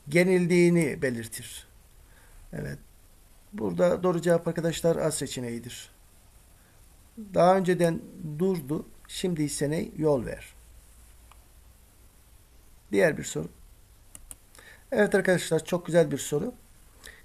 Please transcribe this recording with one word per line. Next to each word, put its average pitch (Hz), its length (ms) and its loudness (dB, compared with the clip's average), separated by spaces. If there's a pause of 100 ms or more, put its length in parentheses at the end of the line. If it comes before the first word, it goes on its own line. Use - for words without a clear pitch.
genildiğini 175 920 4
belirtir? 117 640 -6 (880)
Evet. 143 260 -10 (760)
Burada 180 500 0
doğru 175 180 0
cevap 170 260 2
arkadaşlar 165 480 0
A 151 160 -2
seçeneğidir. 117 800 -8 (1400)
Daha 175 240 6
önceden 170 440 0 (380)
durdu. 165 460 -2 (220)
Şimdi 170 360 -4
ise 143 260 -2
ne? 170 280 -4
Yol 147 280 2
ver. - 300 -12 (2250)
Diğer 190 260 4
bir 143 60 -8
soru. 160 260 -8 (1400)
Evet 208 240 2
arkadaşlar, 175 500 2
çok 175 200 -4
güzel 160 260 4
bir 139 60 -4
soru. 185 360 -4 (720)